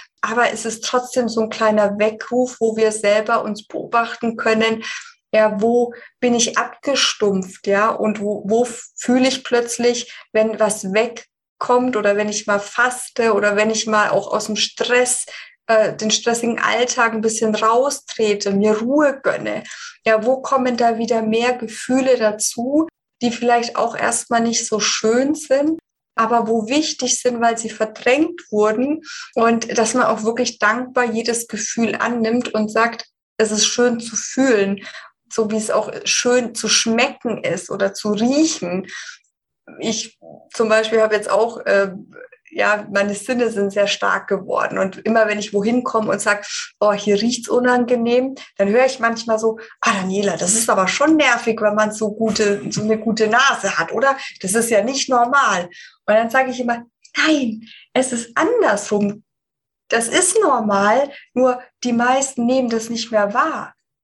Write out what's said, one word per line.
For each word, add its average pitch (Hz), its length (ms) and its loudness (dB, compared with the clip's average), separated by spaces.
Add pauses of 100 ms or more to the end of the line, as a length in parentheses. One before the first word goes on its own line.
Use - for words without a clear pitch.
(220)
aber 226 300 0
es 220 120 -8
ist 220 200 -8
trotzdem 247 440 -2
so 226 140 -2
ein 220 80 -2
kleiner 208 480 2
Weckruf, 226 600 -2
wo 226 180 0
wir 220 140 4
selber 214 540 0
uns 208 220 -8
beobachten 233 720 -4
können, 220 460 2 (500)
ja, 214 280 4
wo 240 320 2 (280)
bin 240 140 2
ich 214 240 0
abgestumpft, 214 1080 -2
ja, 202 240 2
und 208 300 -2
wo, 202 260 -4
wo 226 200 2 (320)
fühle 254 300 2
ich 262 160 -6
plötzlich, 240 680 -2 (200)
wenn 214 260 2
was 202 340 0
wegkommt 247 1040 -2
oder 202 200 2
wenn 214 120 0
ich - 180 -6
mal 202 140 0
faste 233 760 0
oder 202 220 2
wenn 214 140 2
ich 220 160 -2
mal 214 240 2
auch - 220 0
aus 214 140 -2
dem 214 100 -4
Stress, 247 680 0 (400)
äh, 220 280 2
den 214 160 -2
stressigen 233 500 0
Alltag 233 520 0
ein 220 80 -4
bisschen 220 340 0
raustrete, 220 1000 0
mir 214 260 2
Ruhe 269 440 2
gönne. - 420 -4 (420)
Ja, 220 180 2
wo 262 160 2
kommen 254 360 0
da 233 220 2
wieder 226 240 0
mehr 226 320 0
Gefühle 254 640 0
dazu, 233 720 0 (360)
die 240 80 2
vielleicht 240 460 0
auch - 200 -2
erstmal - 440 0
nicht 233 260 0
so 214 140 -2
schön 247 540 0
sind, 302 440 0 (360)
aber 226 340 2
wo 226 200 0
wichtig 269 520 0
sind, 240 200 -2
weil 233 180 2
sie 226 120 -6
verdrängt 247 680 0 (100)
wurden 220 520 0 (320)
und 233 420 2
dass 226 180 2
man 247 100 2
auch 220 180 0
wirklich 240 360 -2
dankbar 247 460 0
jedes 233 420 -4
Gefühl 220 500 -4
annimmt 233 580 -2
und 214 160 -2
sagt, 226 360 0 (320)
es 214 120 2
ist 214 160 0
schön 240 340 0
zu - 160 -10
fühlen, 202 640 0 (520)
so 214 180 -2
wie 220 60 -2
es 220 140 -4
auch - 200 0 (140)
schön 247 500 0
zu - 140 -6
schmecken 233 760 0
ist 170 280 -4
oder 196 240 -2
zu 208 180 -4
riechen. 220 720 0 (920)
Ich 220 380 -6 (340)
zum 220 160 0
Beispiel 220 340 4
habe 214 120 2
jetzt 208 160 -2
auch, 220 360 0
äh, 196 260 2 (580)
ja, 208 420 0
meine 202 220 0
Sinne 240 360 -2
sind 202 220 -2
sehr 202 160 2
stark 196 400 -2
geworden - 500 -2
und 190 200 -2
immer 220 280 2
wenn 208 140 -2
ich - 120 -8
wohin 220 300 0
komme 220 300 0
und 202 80 -2
sag, 208 260 -2 (340)
„Oh, 208 120 4
hier 202 280 0
riecht's 240 280 -2
unangenehm“, 247 880 2 (200)
dann 202 120 0
höre 247 180 4
ich 262 140 -2
manchmal 226 380 0
so, 220 200 0 (220)
„Ah, 233 200 0
Daniela, 190 360 0
das 180 180 -2
ist 226 160 0
aber 190 180 2
schon 311 280 4
nervig, 233 440 2
wenn 208 140 2
man 214 180 0
so 214 220 -4
gute, 208 560 0
so 208 120 -4
eine 214 160 0
gute 220 300 0
Nase 240 500 2
hat, 160 140 -4
oder? 269 240 2 (240)
Das 190 140 -4
ist 226 160 2
ja 208 120 4
nicht 269 280 -2
normal.“ 240 580 2 (380)
Und 208 80 4
dann 233 160 2
sage 262 200 2
ich 247 100 -6
immer, 233 240 -4 (320)
„Nein, 277 520 0 (240)
es 254 200 0
ist 233 240 -6
andersrum. 214 880 0 (640)
Das 233 200 0
ist 330 320 2
normal, 226 720 2 (240)
nur 247 260 2 (240)
die 247 80 0
meisten 247 540 0
nehmen 254 240 2
das 226 200 -4
nicht 233 200 -8
mehr 208 240 0
wahr.“ 277 400 -2 (300)